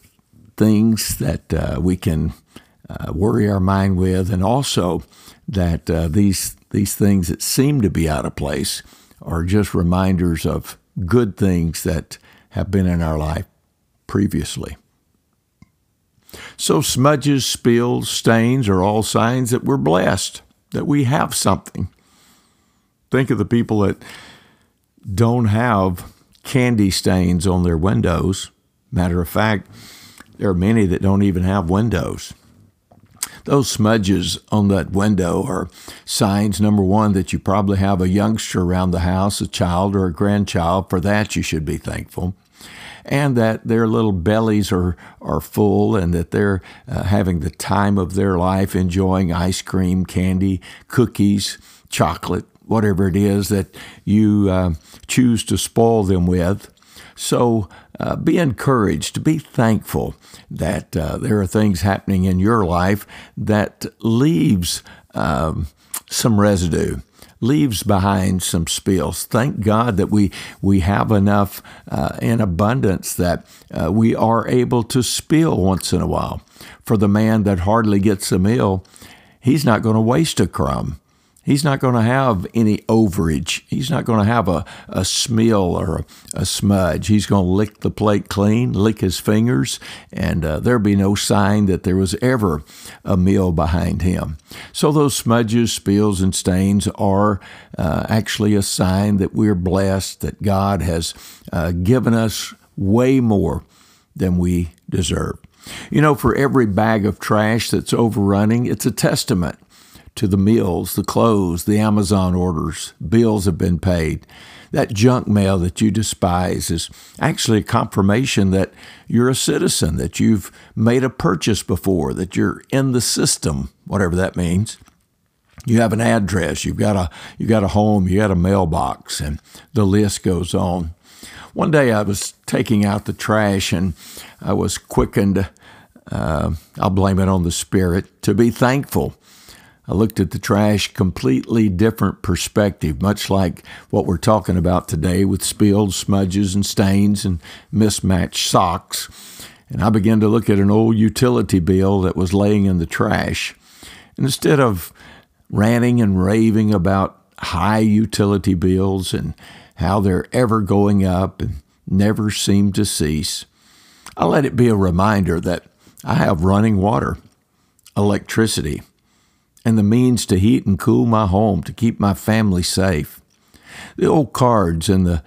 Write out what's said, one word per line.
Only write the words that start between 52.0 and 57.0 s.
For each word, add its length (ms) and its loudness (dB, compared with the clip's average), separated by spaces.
whatever 440 2
it 80 0
is 320 2
that 280 -2
you, 440 4
uh, 260 0
choose 380 2
to 120 -2
spoil 460 2
them 220 2
with. 460 -2